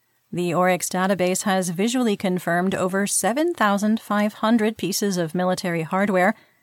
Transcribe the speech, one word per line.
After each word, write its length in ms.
The 220
Oryx 340
database 540
has 260
visually 480
confirmed 580
over 320
seven 460
thousand 480
five 340
hundred 440
pieces 400
of 160
military 480
hardware, 520